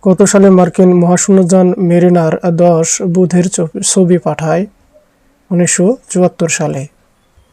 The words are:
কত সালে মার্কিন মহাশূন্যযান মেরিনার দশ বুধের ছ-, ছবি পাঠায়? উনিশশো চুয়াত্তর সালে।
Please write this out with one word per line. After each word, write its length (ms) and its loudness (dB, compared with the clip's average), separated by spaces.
কত 200 0
সালে 280 4
মার্কিন 440 2
মহাশূন্যযান 840 2
মেরিনার 720 0
দশ 500 0
বুধের 480 0
ছ-, 340 -8
ছবি 340 0
পাঠায়? 480 -4
উনিশশো 440 0
চুয়াত্তর 400 -2
সালে। 380 -6